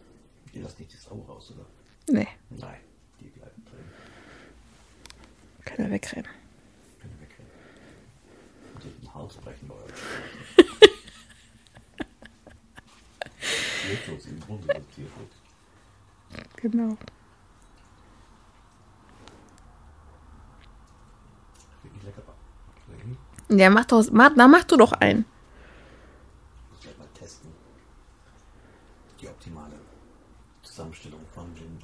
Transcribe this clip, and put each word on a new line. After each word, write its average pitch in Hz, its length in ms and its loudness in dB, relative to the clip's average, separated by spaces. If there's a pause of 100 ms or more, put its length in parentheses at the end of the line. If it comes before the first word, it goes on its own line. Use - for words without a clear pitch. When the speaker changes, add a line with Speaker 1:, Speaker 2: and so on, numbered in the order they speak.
(540)
Speaker 1:
Ihr - 100 -16
lasst - 160 -18
nicht - 140 -20
die - 40 -20
Sau - 320 -20
raus, - 260 -20
oder? - 120 -20 (420)
Speaker 2:
Nee. 254 200 0 (220)
Speaker 1:
Nein, - 300 -18 (400)
die - 80 -20
bleiben - 360 -20
drin. - 200 -20 (1800)
Speaker 2:
Können 214 240 -6
wir 202 80 -4
wegrennen. - 320 -10 (720)
Speaker 1:
Können - 180 -20
wir - 100 -20
wegrennen. - 220 -20 (1200)
Und - 100 -20
den - 300 -20
Hals - 200 -18
brechen - 340 -20
bei - 60 -20
euch. - 920 0
<laughs> - 100 -16 (3000)
Tierschutz, 95 440 -8
im 80 140 -14
Grunde 107 320 -8
ist - 220 -8
Tierschutz. - 380 -18 (1200)
Speaker 2:
Genau. 226 400 -4 (4000)
Speaker 1:
Wirklich 101 220 -20
lecker. 101 180 -20 (1300)
Mhm. 208 100 6
Speaker 2:
Ja, 190 120 10
mach 220 140 6
doch, 226 260 6
mach, 254 240 8
na, 247 140 10
mach 339 160 10
du - 120 4
doch 220 160 8
einen. 220 320 2 (1500)
Speaker 1:
Muss - 100 -20
gleich - 180 -20
mal - 160 -20
testen. - 360 -20 (1700)
Die - 80 -20
optimale 76 460 -18 (880)
Zusammenstellung 78 580 -18 (120)
von 85 220 -18
Gin 82 300 -20